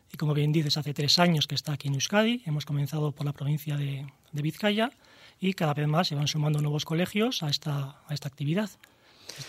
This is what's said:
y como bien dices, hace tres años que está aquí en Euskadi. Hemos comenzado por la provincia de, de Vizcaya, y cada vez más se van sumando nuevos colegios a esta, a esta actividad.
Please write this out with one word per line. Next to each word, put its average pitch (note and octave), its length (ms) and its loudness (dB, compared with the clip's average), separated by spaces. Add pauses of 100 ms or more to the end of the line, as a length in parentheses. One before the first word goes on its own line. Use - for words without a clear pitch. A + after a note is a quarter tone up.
(120)
y - 60 -16
como D3+ 160 2
bien D3 180 4
dices, D3 240 2
hace D3 160 -4
tres D3 260 2
años E3+ 280 6
que C#3+ 80 -4
está C3+ 180 -4
aquí C#3+ 160 -4
en C#3 60 0
Euskadi. A3 500 2
Hemos D3+ 220 -2
comenzado D3 460 -2
por C#3+ 120 -8
la C#3+ 80 -2
provincia D3 440 -2
de, C#3 300 -4 (260)
de D3 100 -4
Vizcaya, G#3 480 0 (500)
y F#3 140 2
cada D3+ 180 0
vez D3 140 0
más D#3+ 220 2
se D3+ 60 -4
van C#3+ 140 0
sumando D3+ 320 0
nuevos D3 240 0
colegios G#3 580 0
a D3+ 60 -2
esta, C#3+ 580 -4
a D3 80 -6
esta C#3+ 140 -8
actividad. E3 420 -2 (800)